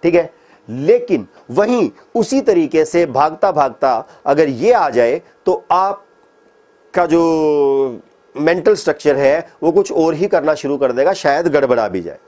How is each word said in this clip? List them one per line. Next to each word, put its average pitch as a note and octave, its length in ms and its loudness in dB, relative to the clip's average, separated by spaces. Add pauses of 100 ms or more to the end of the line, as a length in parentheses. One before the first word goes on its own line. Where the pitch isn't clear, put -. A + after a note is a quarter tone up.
ठीक E3+ 120 2
है। E3 140 2 (380)
लेकिन D3 600 -2 (240)
वहीं G#3 380 0 (260)
उसी C4 260 0
तरीके D#3+ 440 2
से E3+ 220 0
भागता D3+ 440 0
भागता C3+ 420 0 (320)
अगर D3 240 2
ये C3+ 240 0
आ F3 160 2
जाए A#2+ 320 0 (240)
तो F#3 260 -2
आपका - 1300 -6
जो E3 160 2 (1120)
mental E3+ 400 0
structure - 400 -2
है C#3 320 0 (160)
वो E3 80 2
कुछ F#3+ 220 2
और E3 200 2
ही E3 140 -2
करना D#3 280 0
शुरू C#3+ 220 -4
कर B2+ 140 0
देगा, C#3 220 0
शायद E3 340 -2
गड़बड़ा B2 400 0
भी F#2 140 -6
जाए। E2 160 -12 (100)